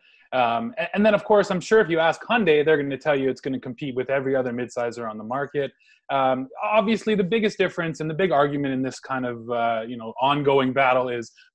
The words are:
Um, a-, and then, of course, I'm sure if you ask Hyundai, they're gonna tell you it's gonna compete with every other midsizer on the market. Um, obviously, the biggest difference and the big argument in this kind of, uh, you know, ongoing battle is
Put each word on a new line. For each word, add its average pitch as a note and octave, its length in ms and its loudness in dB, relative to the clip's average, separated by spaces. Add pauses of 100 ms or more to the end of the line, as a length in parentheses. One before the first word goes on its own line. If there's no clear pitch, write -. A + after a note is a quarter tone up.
(340)
Um, A#2 420 0
a-, E3+ 180 -6
and G#3 120 2
then, G#3+ 80 4
of G3+ 100 0
course, G#3 260 4
I'm F#3 100 -2
sure A3 200 4
if E3 80 2
you E3 100 0
ask D#3+ 300 2
Hyundai, E3+ 360 4
they're D#3 120 4
gonna C#3 220 -2
tell D3 200 0
you C3+ 120 0
it's C3 100 -6
gonna C3 200 -4
compete C3 340 -8
with B2+ 160 -4
every C3+ 260 0
other B2+ 160 -2
midsizer A#2 560 -6
on G#2+ 80 -10
the G#2+ 80 -12
market. C#3 460 -4 (400)
Um, C3 380 0 (140)
obviously, G#3+ 520 0
the G3 100 2
biggest G#3 320 -2
difference E3+ 440 -2
and D#3 100 -4
the D#3 40 -6
big F3+ 180 0
argument C#3+ 420 0
in C3 80 -2
this B2+ 180 -6
kind C3 240 -6
of, A#2 260 -8
uh, A#2 360 0
you B2 100 -10
know, A2+ 240 -12
ongoing C#3 540 2
battle B2+ 340 4
is A#2+ 240 -6 (220)